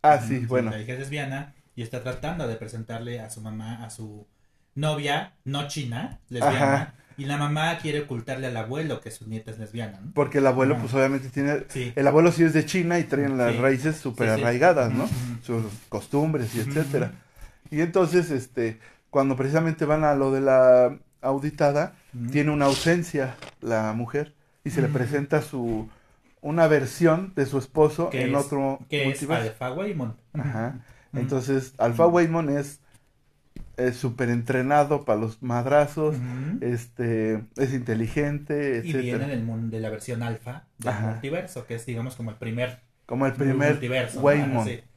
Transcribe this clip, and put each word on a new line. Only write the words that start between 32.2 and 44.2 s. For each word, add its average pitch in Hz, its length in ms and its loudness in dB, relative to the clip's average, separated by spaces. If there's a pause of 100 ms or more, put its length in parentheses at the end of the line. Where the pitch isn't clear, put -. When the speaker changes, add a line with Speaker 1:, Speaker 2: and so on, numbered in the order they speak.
Speaker 1:
es, 143 280 -4 (960)
es 123 200 0
súper 120 320 -2
entrenado 139 760 2
pa' 110 100 2
los 110 260 -4
madrazos, 143 760 2
Speaker 2:
Ujú. 127 460 -6
Speaker 1:
este, 113 840 -2 (140)
es 131 160 0
inteligente, 139 1120 -2
Speaker 2:
Y 165 100 -6
viene 131 60 0
Speaker 1:
etcétera. 123 280 -2
Speaker 2:
del 123 160 -4
mun-, 113 260 -4
de 113 100 -6
la 110 100 -4
versión 117 340 -6
alfa 120 420 -8 (120)
del - 120 -6
Speaker 1:
Ajá. 110 220 -2
Speaker 2:
multiverso, 139 540 -8
que 117 100 -8
es, 113 100 -12
digamos, 123 300 -6
como 117 160 -8
el 110 60 -14
primer 120 420 -6 (260)
Speaker 1:
Como 131 200 -2
el 131 80 0
primer 139 400 2
Speaker 2:
multiverso, 127 460 -2
¿no? - 60 -2